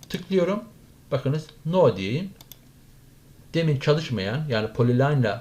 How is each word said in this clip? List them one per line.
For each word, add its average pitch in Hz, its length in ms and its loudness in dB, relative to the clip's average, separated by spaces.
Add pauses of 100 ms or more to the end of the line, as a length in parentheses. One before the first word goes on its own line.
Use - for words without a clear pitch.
Tıklıyorum. 190 540 -2 (480)
Bakınız 139 340 -2 (200)
no 156 320 4
diyeyim. 127 320 -4 (1200)
Demin 156 260 0
çalışmayan 135 680 -2
yani 110 240 -2
polyline 123 680 2